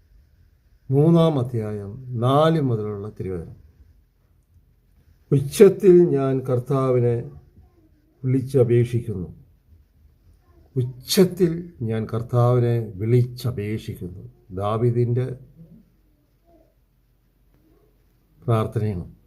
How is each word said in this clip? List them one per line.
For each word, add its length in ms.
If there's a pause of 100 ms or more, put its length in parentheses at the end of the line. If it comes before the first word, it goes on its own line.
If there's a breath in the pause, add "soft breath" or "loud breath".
(880)
മൂന്നാം 540
അധ്യായം 480 (340)
നാല് 440
മുതലുള്ള 380 (120)
തിരുവചനം. 400 (1700)
"ഉച്ചത്തിൽ 640 (200)
ഞാൻ 180 (140)
കർത്താവിനെ 680 (1080)
വിളിച്ചപേക്ഷിക്കുന്നു." 1040 (1500)
ഉച്ചത്തിൽ 760 (380)
ഞാൻ 120 (100)
കർത്താവിനെ 640 (240)
വിളിച്ചപേക്ഷിക്കുന്നു. 1200 (360)
ദാവീദിൻ്റെ 680 (3250)
പ്രാർത്ഥനയാണ്. 640 (220)